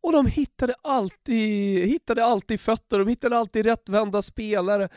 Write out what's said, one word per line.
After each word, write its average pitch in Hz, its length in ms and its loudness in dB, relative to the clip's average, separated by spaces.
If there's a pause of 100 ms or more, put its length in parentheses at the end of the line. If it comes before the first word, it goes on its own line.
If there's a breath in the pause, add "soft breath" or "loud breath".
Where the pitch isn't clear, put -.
och 339 80 0
de 294 140 4
hittade 254 580 -2
alltid, 208 1040 0
hittade 233 380 0
alltid 220 340 0
fötter, 220 400 -2
de 196 80 2
hittade 240 300 0
alltid 214 280 0
rättvända 208 560 0
spelare, 202 760 -2